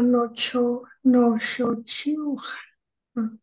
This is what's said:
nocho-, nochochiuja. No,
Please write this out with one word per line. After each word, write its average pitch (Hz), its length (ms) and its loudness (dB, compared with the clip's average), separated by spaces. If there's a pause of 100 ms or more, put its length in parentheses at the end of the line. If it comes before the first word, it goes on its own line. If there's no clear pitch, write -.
nocho-, 240 800 0 (200)
nochochiuja. 247 1600 0 (560)
No, 220 280 -6